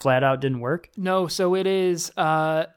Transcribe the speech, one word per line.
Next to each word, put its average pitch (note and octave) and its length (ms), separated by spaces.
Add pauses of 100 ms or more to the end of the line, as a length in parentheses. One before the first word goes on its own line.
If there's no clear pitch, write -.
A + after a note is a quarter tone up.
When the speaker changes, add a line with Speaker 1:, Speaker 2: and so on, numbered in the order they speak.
Speaker 1:
flat C3 240
out C3+ 160
didn't C3 200
work? C#3+ 360
Speaker 2:
No, F#3 320
so F#3 260
it F#3+ 120
is, F#3 500
uh, D#3 480 (120)